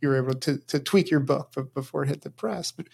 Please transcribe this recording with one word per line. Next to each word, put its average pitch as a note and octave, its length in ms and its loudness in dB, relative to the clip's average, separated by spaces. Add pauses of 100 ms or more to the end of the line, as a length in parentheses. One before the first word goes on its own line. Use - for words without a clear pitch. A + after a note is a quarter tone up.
you D3 80 2
were C3+ 80 4
able C3 180 0
to, C#3 240 -2
to - 200 -4
tweak F3 320 2
your D3+ 100 6
book C#3 340 -2
b-, C#3 80 -4 (120)
before C#3+ 300 -4
it C#3 40 0
hit D3 140 -4
the C#3+ 80 -12
press. G3 400 -6
But, - 240 -12